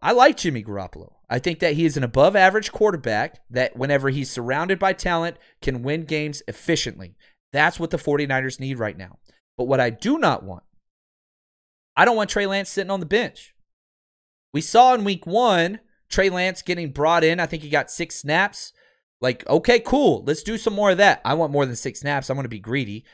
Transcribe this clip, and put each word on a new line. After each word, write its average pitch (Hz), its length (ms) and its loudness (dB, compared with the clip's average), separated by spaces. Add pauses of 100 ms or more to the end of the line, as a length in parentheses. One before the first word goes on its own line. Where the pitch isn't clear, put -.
I 170 80 2
like 254 260 6
Jimmy 127 260 -4
Garoppolo. 95 500 -12 (160)
I 123 100 -2
think 165 200 -4
that 165 140 2
he 165 120 2
is 151 120 0
an 135 60 -2
above-average 190 680 4
quarterback 139 680 -2 (100)
that 123 260 -2
whenever 135 340 0
he's 135 200 -4
surrounded 147 480 -2
by 190 160 0
talent 170 440 -4 (240)
can 131 200 -4
win 151 220 -4
games 151 440 -6
efficiently. - 680 -6 (380)
That's 151 260 0
what 165 100 -4
the - 80 -6
forty-niners 139 640 -4
need 131 180 -8
right 104 200 -6
now. 92 200 -20 (400)
But 123 80 -4
what 131 140 2
I 123 100 2
do 247 300 -2
not 160 240 0
want, 92 200 -16 (1300)
I 170 80 8
don't 233 120 2
want 208 120 -2
Trey 202 160 0
Lance 196 240 -2
sitting 190 220 -4
on 196 80 -2
the 165 80 -8
bench. - 480 -4 (960)
We 151 80 -2
saw 254 320 6
in 226 100 0
week 202 220 -4
one, 190 540 2 (300)
Trey 196 200 2
Lance 180 320 -2
getting 170 300 -6
brought 156 320 2
in. 165 160 2
I 170 60 0
think 151 180 -10
he 151 60 -16
got 147 200 0
six - 260 -8
snaps. 170 580 -2 (480)
Like, 127 260 -4
okay, 160 320 4
cool. 208 480 2
Let's 156 160 -4
do 220 140 -6
some 208 160 -2
more 202 180 2
of 175 60 2
that. 196 260 4
I 127 100 0
want 156 200 -2
more 143 120 2
than 120 120 -8
six - 240 -10
snaps. 139 280 -4
I'm 135 60 -2
gonna 127 140 -6
be 113 100 -12
greedy. 110 540 -6